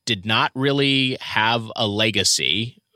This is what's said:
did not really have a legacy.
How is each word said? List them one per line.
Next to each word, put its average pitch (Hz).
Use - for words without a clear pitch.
did 101
not 113
really 135
have 113
a 113
legacy. 101